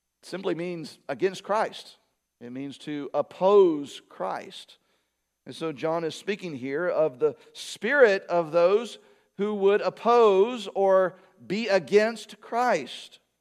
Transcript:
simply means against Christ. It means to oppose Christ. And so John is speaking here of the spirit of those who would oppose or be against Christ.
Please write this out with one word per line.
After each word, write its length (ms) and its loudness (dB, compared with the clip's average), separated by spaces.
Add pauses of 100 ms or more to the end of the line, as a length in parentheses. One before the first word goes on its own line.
(220)
simply 320 -8
means 440 -10 (100)
against 340 -4
Christ. 540 -4 (440)
It 120 -16
means 260 -12
to 340 -10
oppose 960 2
Christ. 680 -12 (640)
And 100 -16
so 180 -6
John 320 -4
is 100 -6
speaking 400 -8
here 340 -4
of 300 0
the 180 0 (160)
spirit 760 2
of 240 0
those 460 2 (400)
who 160 -2
would 260 2
oppose 920 2
or 400 2 (320)
be 220 -4
against 720 0
Christ. 800 -4 (200)